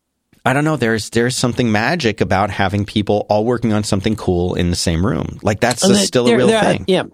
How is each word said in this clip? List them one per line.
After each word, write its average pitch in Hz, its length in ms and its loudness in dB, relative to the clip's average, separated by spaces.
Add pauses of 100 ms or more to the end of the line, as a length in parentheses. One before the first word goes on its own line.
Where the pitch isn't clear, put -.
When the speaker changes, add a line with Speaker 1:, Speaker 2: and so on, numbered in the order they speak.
(440)
Speaker 1:
I 127 100 2
don't 147 100 0
know. 156 120 0
There's, 113 340 -2
there's 120 260 0
something 123 340 0
magic 117 500 0
about 98 300 0
having 98 340 0
people 104 440 0
all 107 160 2
working 117 280 0
on 104 120 0
something 104 320 0
cool 90 400 -2
in 87 140 0
the 87 60 0
same 85 300 0
room. 82 340 -4
Like, 104 200 -2
that's 123 240 0
Speaker 2:
And 196 80 4
Speaker 1:
a, - 20 4
Speaker 2:
that 202 100 2
Speaker 1:
still 127 200 2
a 120 60 4
Speaker 2:
there, - 80 4
Speaker 1:
real 127 100 4
Speaker 2:
there, 220 160 2
Speaker 1:
thing. 131 240 0
Speaker 2:
yeah, 180 260 2